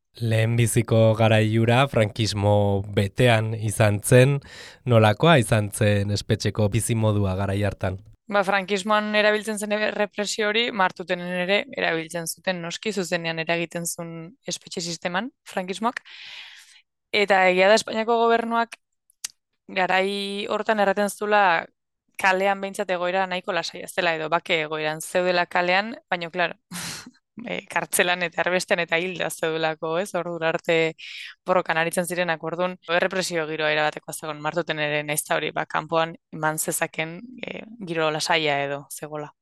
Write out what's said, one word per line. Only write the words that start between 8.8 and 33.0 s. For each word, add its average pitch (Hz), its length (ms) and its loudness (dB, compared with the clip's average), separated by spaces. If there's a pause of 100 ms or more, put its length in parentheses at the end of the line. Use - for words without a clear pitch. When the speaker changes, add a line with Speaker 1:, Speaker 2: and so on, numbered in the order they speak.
Speaker 2:
erabiltzen 214 400 2
zen 208 160 -4
errepresio 208 760 -2
hori, 233 200 0
Martutenen 180 640 -2 (140)
ere 196 180 0 (140)
erabiltzen 165 500 -2
zuten, 175 340 -6
noski, 170 300 -6
zuzenean 170 500 -4
eragiten 170 440 -4
zuen 165 260 -8 (340)
espetxe - 360 -10
sisteman, 180 480 -6 (160)
frankismoak. 196 560 -6 (1120)
Eta 202 260 4 (100)
egia 185 200 4
da 220 80 8
Espainiako 226 420 0
gobernuak 233 560 0 (920)
garai 196 800 -2
hortan 214 320 0
erraten 196 280 2
zuela 208 320 2 (760)
kalean 196 420 2
behintzat 196 300 -6
egoera 180 360 0
nahiko 185 300 -6
lasaia 175 320 -6
zela, 170 260 0
edo 156 140 -4
bake 165 380 0
egoeran 156 340 -4
zeudela 180 460 0
kalean, 185 480 0 (160)
baina, 170 200 -4
klaro, 175 280 -2 (120)
<laughs> - 500 -12 (260)
e, - 140 -6 (100)
kartzelan 180 560 0
eta 165 180 -4
erbestean 180 400 0
eta 165 160 0
hilda 170 300 -4
zeudelako, 160 680 -2
ez? 202 200 -4
Ordura 165 340 -2
arte 170 260 0 (680)
borrokan 175 340 0
aritzen 170 260 -2
zirenak, 170 380 -2
orduan, 180 320 -4 (120)
errepresio 175 600 0